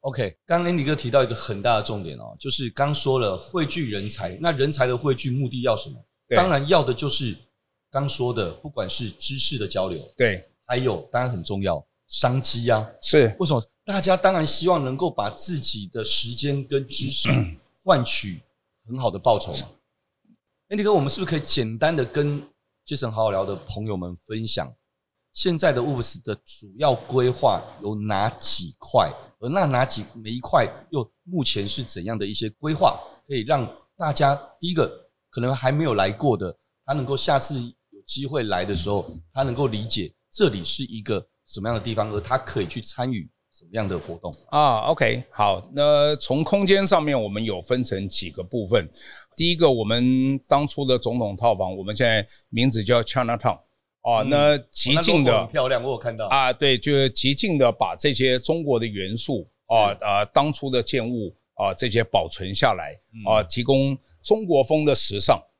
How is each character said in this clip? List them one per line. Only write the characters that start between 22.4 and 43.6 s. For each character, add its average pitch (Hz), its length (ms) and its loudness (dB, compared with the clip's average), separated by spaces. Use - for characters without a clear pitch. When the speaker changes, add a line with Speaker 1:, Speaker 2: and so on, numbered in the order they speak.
Speaker 1:
Jason 135 240 -4
好 110 140 0
好 107 80 4
聊 98 120 0
的 98 120 -4
朋 107 300 -10
友 101 100 -4
们 90 200 -8
分 110 300 -8
享， 76 260 -4
现 175 260 0
在 160 140 4
的 123 80 0
Woobs 123 420 -2
的 110 140 -6
主 - 420 -18
要 139 160 4
规 123 340 0
划 120 320 2
有 104 140 -6
哪 104 340 0
几 - 480 -4
块？ 82 340 2
而 117 80 -8
那 180 160 2
哪 131 200 2
几， 107 200 -6
每 110 160 -12
一 120 80 -6
块 127 260 2
又 147 200 -4
目 175 180 -4
前 101 240 0
是 101 160 -4
怎 92 220 -6
样 113 120 -4
的 101 80 -4
一 101 80 -6
些 110 160 -4
规 151 240 -4
划， 151 240 2
可 139 80 -6
以 123 60 0
让 123 280 0
大 156 160 -2
家， 143 280 2
第 170 80 -6
一 180 60 -4
个， - 340 -2
可 - 120 -8
能 127 120 0
还 131 200 0
没 151 100 0
有 135 120 0
来 98 180 2
过 110 240 2
的， 90 200 -6
他 139 60 -4
能 143 120 -2
够 135 120 -2
下 143 200 2
次 135 240 -2
有 - 160 -20
机 135 180 -6
会 135 200 -2
来 92 200 0
的 101 80 -4
时 87 160 -2
候， 101 220 -2
他 135 100 -2
能 131 100 -2
够 135 140 0
理 110 180 -4
解 107 300 -4
这 196 180 2
里 101 140 -4
是 131 220 -2
一 110 180 -10
个 101 240 -4
什 - 120 -10
么 104 80 -4
样 120 60 -2
的 107 80 -4
地 113 140 -6
方， 110 160 -2
而 104 80 -4
他 127 180 -2
可 - 240 -4
以 87 60 -4
去 117 120 -8
参 127 320 -4
与 98 160 -6
什 - 120 -20